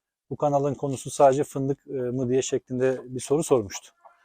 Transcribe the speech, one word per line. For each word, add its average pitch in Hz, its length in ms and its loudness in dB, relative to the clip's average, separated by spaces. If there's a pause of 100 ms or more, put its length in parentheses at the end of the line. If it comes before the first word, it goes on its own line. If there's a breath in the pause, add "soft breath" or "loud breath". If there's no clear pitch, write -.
(300)
Bu 135 80 -8
kanalın 143 360 0
konusu 135 380 -6
sadece 139 320 6
fındık, 139 440 -4
e, 139 40 -14
mı 127 380 -2
diye 131 120 4
şeklinde 127 640 -2
bir 127 160 -10
soru 151 240 0
sormuştu. 107 480 0 (340 soft breath)